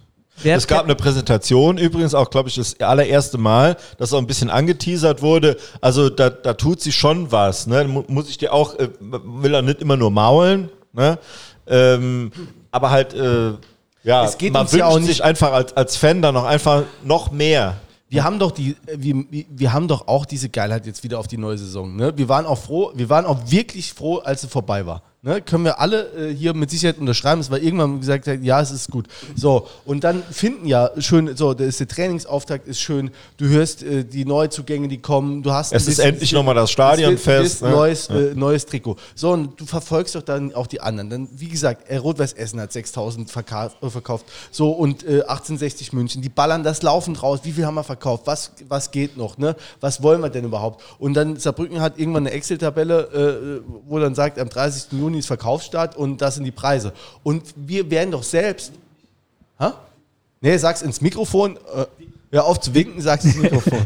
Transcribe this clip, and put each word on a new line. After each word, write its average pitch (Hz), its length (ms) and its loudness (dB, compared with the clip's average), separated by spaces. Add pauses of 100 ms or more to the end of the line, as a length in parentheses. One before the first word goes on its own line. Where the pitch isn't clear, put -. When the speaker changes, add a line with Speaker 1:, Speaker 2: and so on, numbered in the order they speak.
(420)
Speaker 1:
Wer 156 160 4
Speaker 2:
Es - 80 0
gab 156 140 4
Speaker 1:
kennt 160 100 0
Speaker 2:
eine 143 60 4
Präsentation, 135 800 4
übrigens 165 380 2
auch, 135 160 4
glaub 135 160 2
ich, 127 80 -6
das - 240 -4
allererste 135 580 2
Mal, 117 400 4 (220)
dass 120 120 -2
auch 143 60 2
ein 127 80 0
bisschen 120 240 -2
angeteasert 156 720 2
wurde. 151 360 4 (240)
Also 131 280 4
da, 131 220 4
da 123 240 -2
tut 165 260 0
sich 147 140 -4
schon 156 360 2
was, 101 360 2
ne? 131 160 2
Mu-, 135 240 -4
muss 143 200 -2
ich - 120 -12
dir 147 140 -4
auch, 147 260 2
äh, 127 100 -2 (100)
will 123 540 -4
er 139 80 4
nicht 139 220 0
immer 143 140 2
nur 113 120 4
maulen, 160 600 4 (240)
ne? 151 260 2 (480)
Ähm, 127 640 4 (400)
aber 127 180 0
halt, 135 240 2
äh, 120 380 0 (520)
ja, 120 220 4
Speaker 3:
Es - 140 -4
geht 190 120 -2
Speaker 2:
man 135 120 2
Speaker 3:
uns - 80 -4
ja 175 80 6
Speaker 2:
wünscht 165 160 6
Speaker 3:
auch 160 40 6
nicht 170 100 0
Speaker 2:
sich 160 140 0
einfach 156 300 4
als, 127 240 0
als 131 180 0
Fan 165 280 4
dann 143 100 4
noch 123 120 0
einfach 143 400 2 (180)
noch - 260 0
mehr. 147 460 2 (340)
Speaker 3:
Wir 139 140 0
haben 196 160 0
doch 190 100 2
die, 139 220 -4 (160)
äh, 156 100 -10
wir, 135 320 -2
wir 135 440 -2
haben 160 140 0
doch 151 200 -2
auch 139 180 2
diese 131 240 -8
Geilheit 110 380 -4
jetzt - 160 -12
wieder 117 160 -8
auf 104 80 -8
die 117 100 -10
neue 107 220 -6
Saison, 95 360 -10
ne? 139 220 -2
Wir 131 120 0
waren 147 180 4
auch 139 100 0
froh, 170 380 -4
wir 123 140 -2
waren 160 160 4
auch 147 200 0
wirklich 180 480 0
froh, 170 240 -4
als 139 240 -6
sie 135 60 -12
vorbei 101 400 -4
war. 82 160 -10 (240)
Ne, 185 140 -2
können 170 240 0
wir 160 140 0
alle, 208 320 0
äh, 156 240 -8
hier 160 180 0
mit 151 160 -2
Sicherheit 165 300 -2
unterschreiben, 139 420 0
dass 131 80 -8
wir 135 100 -2
irgendwann 156 400 0
gesagt 139 280 -2
haben, 135 160 -4
ja, 131 180 4
es 143 80 -2
ist 135 220 -10
gut. 117 160 -6 (280)
So, 135 320 2 (160)
und 143 200 -4
dann 175 180 0
finden 175 460 -4
ja 123 320 4
schön, 156 360 2
so, 135 200 0
da 131 80 -4
ist 131 160 -2
der 135 80 -4
Trainingsauftakt 156 800 -6
ist 127 120 -8
schön, 139 300 -4 (280)
du 143 100 0
hörst, 156 340 4
äh, 139 240 -4
die 131 180 -6
Neuzugänge, 143 640 -2
die 135 120 -8
kommen, 143 420 -2
du 143 100 -2
hast 143 220 -2
ein - 40 2
Speaker 2:
Es - 100 0
ist 147 80 2
Speaker 3:
bisschen 143 140 4
Speaker 2:
endlich 156 220 0
nochmal 135 220 4
das 117 160 4
Speaker 3:
es - 80 -4
wird, 135 120 6
Speaker 2:
Stadionfest, 143 640 4
Speaker 3:
es - 80 -10
wird 127 80 2
Speaker 2:
ne? 147 40 4
Speaker 3:
neues, 156 320 2
Speaker 2:
Ja. 143 120 0
Speaker 3:
äh, 143 160 0
neues 139 320 0
Trikot. 117 300 -6 (180)
So, 165 160 0
und 151 280 -2
du 156 60 -18
verfolgst 165 480 -4
doch 165 80 -8
dann 139 320 -6
auch 123 140 -4
die 127 120 -10
anderen. 104 300 -6
Dann, 127 260 -8
wie 147 120 -14
gesagt, 147 420 -4
äh, 135 80 -4
Rot-Weiß 143 360 -2
Essen 113 280 -10
hat 104 100 -10
sechstausend 113 600 -8
verka-, 110 400 -8 (100)
äh, 131 80 -6
verkauft. 117 380 -8 (240)
So, 151 220 0
und, 156 340 -2
äh, 143 160 2
achtzehnhundertsechzig 139 680 -6
München, 127 300 -4
die 131 80 -6
ballern 160 340 2
das 151 200 -2
laufend 170 400 0
raus. 139 180 -2
Wie 165 100 -10
viel 156 140 -2
haben 151 80 -4
wir 151 100 -6
verkauft? 127 440 -6
Was, 151 240 -4 (180)
was 139 220 -6
geht 139 260 -4
noch, 117 220 -10
ne? 151 160 -2 (240)
Was 135 240 -4
wollen 160 180 4
wir 151 80 -4
denn 123 160 -6
überhaupt? 110 380 -6 (160)
Und 139 160 -2
dann 156 220 0
Saarbrücken 160 440 -6
hat 160 160 -2
irgendwann 156 300 -2
eine 123 80 -6
Excel-Tabelle, 147 1300 -2
äh, - 20 -20 (200)
wo 147 100 -4
dann 147 160 0
sagt, 143 240 -2
am 123 120 -4
dreißigsten 139 500 -6
Juni 156 160 -2
ist 147 120 -6
Verkaufsstart 165 680 -4
und 139 260 -6
das 139 140 -2
sind 143 80 -8
die 131 80 -6
Preise. 127 400 -2 (320)
Und 160 180 -2 (140)
wir 160 340 -6
werden 165 220 0
doch 135 120 -6
selbst, - 500 -4 (840)
ha? 208 160 -2 (680)
Nee, 165 160 4
sag's 165 240 0
ins 143 180 -6
Mikrofon, 190 560 0
äh, 131 300 -8 (460)
hör 143 120 4
auf 170 160 2
zu 127 140 -4
winken, - 280 2
sag's 147 220 0
ins 147 140 6
Mikrofon. 131 480 2